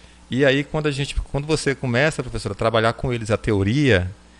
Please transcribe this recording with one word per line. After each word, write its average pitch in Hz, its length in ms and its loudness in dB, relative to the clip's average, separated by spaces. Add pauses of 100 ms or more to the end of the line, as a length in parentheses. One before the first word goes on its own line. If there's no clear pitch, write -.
(300)
E 131 140 0
aí, 139 200 2
quando 151 240 -4
a - 40 -2
gente, 135 240 -6
quando 143 300 -4
você 147 280 0
começa, 131 480 -2
professor, 113 300 -6
a - 20 -8
trabalhar 113 400 2
com 131 180 -4
eles 113 180 -4
a 107 60 2
teoria, 104 760 2 (300)